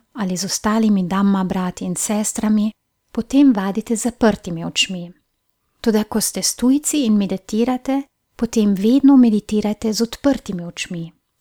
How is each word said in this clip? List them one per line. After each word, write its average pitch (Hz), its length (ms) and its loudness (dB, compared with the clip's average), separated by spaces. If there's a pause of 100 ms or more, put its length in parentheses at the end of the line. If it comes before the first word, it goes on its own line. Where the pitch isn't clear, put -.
(140)
ali 185 240 -4
z 185 80 -6
ostalimi 214 640 0
Dhamma 196 360 2
brati 185 420 -4
in 180 100 -4
sestrami, 214 760 -2 (400)
potem 269 420 4
vadite 202 420 -2
z 208 60 -4
zaprtimi 202 640 -2
očmi. 175 460 -4 (680)
Toda 214 220 2
ko 214 180 -4
ste - 220 -6
s - 120 -2
tujci 277 500 0
in 220 100 4
meditirate, 233 840 -2 (340)
potem 214 400 0
vedno 269 420 4
meditirajte 214 760 2
z 208 80 -2
odprtimi 226 640 -4
očmi. 170 460 -10 (300)